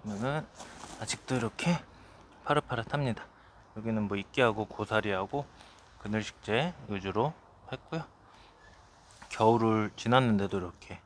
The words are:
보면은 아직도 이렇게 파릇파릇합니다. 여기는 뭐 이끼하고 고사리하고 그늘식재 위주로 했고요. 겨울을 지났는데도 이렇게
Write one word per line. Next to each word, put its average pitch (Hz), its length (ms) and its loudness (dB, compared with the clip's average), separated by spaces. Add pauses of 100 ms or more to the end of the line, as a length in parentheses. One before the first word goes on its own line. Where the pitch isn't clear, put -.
보면은 113 420 -4 (560)
아직도 - 340 -6
이렇게 127 440 0 (640)
파릇파릇합니다. 135 800 0 (540)
여기는 110 260 0
뭐 101 140 -2
이끼하고 107 480 2
고사리하고 104 840 -2 (520)
그늘식재 107 760 -2 (140)
위주로 104 440 0 (380)
했고요. 160 320 -8 (1300)
겨울을 110 680 4
지났는데도 110 600 4
이렇게 90 480 -8